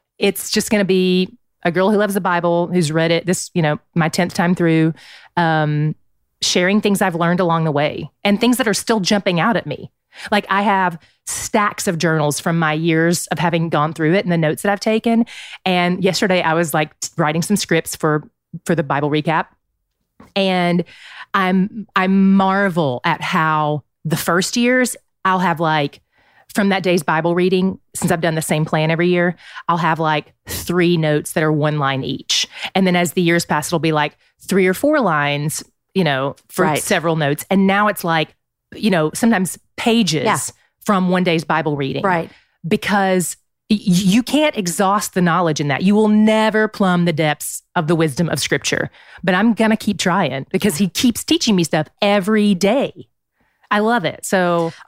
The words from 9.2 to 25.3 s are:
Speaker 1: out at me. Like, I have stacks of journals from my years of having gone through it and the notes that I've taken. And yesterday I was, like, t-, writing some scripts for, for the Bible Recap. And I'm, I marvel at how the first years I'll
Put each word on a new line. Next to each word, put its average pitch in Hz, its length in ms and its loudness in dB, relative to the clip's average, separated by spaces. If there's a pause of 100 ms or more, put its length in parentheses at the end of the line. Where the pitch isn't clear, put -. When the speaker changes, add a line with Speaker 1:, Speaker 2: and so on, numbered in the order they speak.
Speaker 1:
out 208 160 2
at - 100 -4
me. - 240 -10 (400)
Like, 208 200 0
I 190 100 0
have 190 380 0 (260)
stacks - 640 -2
of 175 80 -2
journals 156 420 0
from 170 200 0
my 156 160 0
years 165 540 0
of 170 100 -4
having 170 320 0
gone 156 240 0
through 160 200 2
it 196 120 0
and 175 40 0
the 170 60 2
notes 156 240 0
that 202 100 0
I've 202 80 0
taken. 226 460 0 (400)
And 180 400 0
yesterday 185 380 2
I 160 100 0
was, 165 220 0
like, 156 260 -4
t-, - 160 -8
writing 156 240 0
some 202 160 0
scripts - 400 -2
for, 151 320 -2 (380)
for 175 80 0
the 160 80 0
Bible 143 280 -2
Recap. 156 360 0 (920)
And 180 480 0 (480)
I'm, 190 540 -2 (100)
I 190 100 0
marvel 190 1000 2
at 135 160 -2
how 156 640 0 (200)
the 156 120 -2
first 180 400 -2
years 247 400 0 (280)
I'll 185 140 2